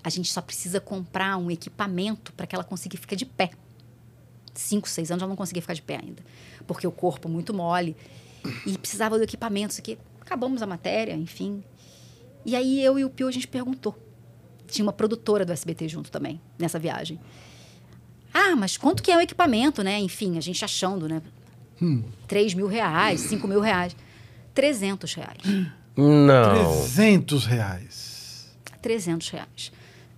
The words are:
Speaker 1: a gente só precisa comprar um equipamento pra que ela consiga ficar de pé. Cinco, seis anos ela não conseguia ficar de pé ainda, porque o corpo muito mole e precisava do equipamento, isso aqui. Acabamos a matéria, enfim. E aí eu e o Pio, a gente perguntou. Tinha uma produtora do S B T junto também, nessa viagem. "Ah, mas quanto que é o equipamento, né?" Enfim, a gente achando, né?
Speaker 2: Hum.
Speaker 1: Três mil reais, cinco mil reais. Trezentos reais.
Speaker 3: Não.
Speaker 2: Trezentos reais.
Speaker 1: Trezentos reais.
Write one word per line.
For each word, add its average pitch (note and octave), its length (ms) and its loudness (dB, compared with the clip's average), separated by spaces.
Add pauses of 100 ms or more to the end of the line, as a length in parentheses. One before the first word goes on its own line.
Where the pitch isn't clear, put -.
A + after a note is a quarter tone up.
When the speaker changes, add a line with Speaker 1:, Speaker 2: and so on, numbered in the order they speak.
Speaker 1:
a E3 80 -6
gente F3+ 200 -4
só F3+ 100 -4
precisa F3+ 400 -6
comprar F#3+ 580 -4
um F3 120 -2
equipamento G3 840 -6
pra F3 120 -10
que - 80 -10
ela F#3 100 -6
consiga F3+ 320 -10
ficar - 200 -8
de G#3+ 100 -6
pé. - 240 -2 (1040)
Cinco, - 320 -4
seis E3 220 -6
anos F3 120 -2
ela F#3+ 60 -4
não F#3+ 60 -6
conseguia F3+ 260 -6
ficar E3+ 140 -8
de D#3 80 -10
pé D3 180 -8
ainda, - 220 -16 (420)
porque - 220 -6
o E3+ 60 -2
corpo E3+ 360 -4
muito E3 240 -6
mole F3 440 -2 (680)
e G3 140 -4
precisava A3 400 -2
do A3+ 60 2
equipamento, G#3 480 -4
isso - 80 -10
aqui. A3+ 180 -12 (220)
Acabamos B3 420 -4
a G#3+ 40 -4
matéria, F#3+ 480 -4
enfim. F#3 500 -8 (840)
E A#3 80 -2
aí C4 300 2
eu C4 120 2
e C#4 80 0
o C4 60 -4
Pio, C4 160 -4
a C4 60 -2
gente B3+ 160 -6
perguntou. B3+ 500 -6 (680)
Tinha - 160 -2
uma G3+ 80 0
produtora G#3+ 520 0
do F3 80 -2
S - 140 -6
B E3 80 -6
T D#3+ 140 -6
junto D#3 200 -10
também, D3 320 -8 (160)
nessa E3 220 -4
viagem. E3 400 -6 (1120)
"Ah, F4 220 6
mas G3 220 2
quanto E4+ 260 2
que - 80 4
é E4+ 60 8
o E4+ 40 8
equipamento, D4 640 4
né?" G3 160 0
Enfim, F#3 400 -2
a - 20 -2
gente F3 240 -4
achando, F#3+ 440 -2
né? D#3 120 -2 (640)
Speaker 2:
Hum. C#3 220 2 (240)
Speaker 1:
Três G#3 260 2
mil G3 140 -2
reais, F#3+ 540 2
cinco G3+ 260 -2
mil G3 120 2
reais. F3+ 360 0 (580)
Trezentos G3 600 0
reais. - 260 -14 (560)
Speaker 3:
Não. C#3 580 10
Speaker 2:
Trezentos B2 920 4
reais. - 1080 -6 (260)
Speaker 1:
Trezentos F3 500 -2
reais. - 420 -12 (460)